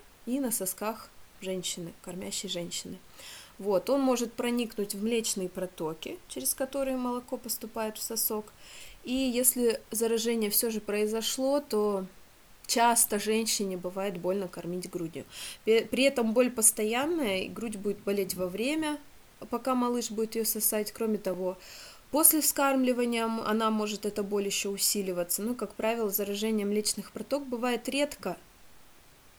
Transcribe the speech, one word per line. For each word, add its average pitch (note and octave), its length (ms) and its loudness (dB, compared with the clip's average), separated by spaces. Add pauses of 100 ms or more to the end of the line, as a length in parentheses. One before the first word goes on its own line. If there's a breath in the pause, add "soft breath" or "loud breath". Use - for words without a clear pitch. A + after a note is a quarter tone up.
(260)
и B3+ 140 0
на B3+ 100 0
сосках G#3+ 600 -4 (320)
женщины, F#3 500 -6 (100)
кормящей F#3+ 460 -8
женщины. F3+ 500 -6 (600 loud breath)
Вот, G3 320 2
он C#4 100 6
может A#3+ 320 4
проникнуть A#3+ 640 0
в G3+ 100 -4
млечные A3 440 0
протоки, F3+ 680 -6 (100)
через C4 260 -2
которые C4 420 -2
молоко B3 400 -4
поступает A3 640 -6
в - 40 -8
сосок. A3 440 -2 (580 loud breath)
И A#3+ 80 -4
если B3 680 4 (100)
заражение A3+ 600 2
все A3+ 200 2
же G#3+ 100 -2
произошло, A3 800 0
то G#3 440 0 (640)
часто A#3 540 4
женщине G#3+ 560 0
бывает F#3+ 420 -4
больно F#3 300 0
кормить F3 420 -6
грудью. E3 340 -6 (400 loud breath)
Пе-, A3 220 6
при B3 180 4
этом B3+ 300 4
боль B3+ 160 6
постоянная, A#3 920 2
и - 60 -6
грудь G#3 280 -6
будет G3+ 280 -4
болеть G3 300 0
во F#3 140 0
время, D4 500 0 (520)
пока A#3+ 240 0
малыш A#3+ 360 2
будет A3 260 -2
ее A3+ 80 0
сосать. G#3+ 480 0
Кроме A3 260 0
того, F#3 380 -2 (540 loud breath)
после D#4 300 6
вскармливания B3 840 2
м-, A3+ 220 -2
она A3 220 4
может, G#3 360 0
эта G3+ 180 -2
боль, G3+ 220 0
еще G3+ 240 -2
усиливаться. F#3+ 720 0
Ну, A#3 120 -2
как A3 200 -6
правило, A3+ 360 0
заражение G3+ 560 0
млечных G#3 460 0
проток C#4 340 -4
бывает A#3+ 420 -2
редко, C4+ 480 0 (1040)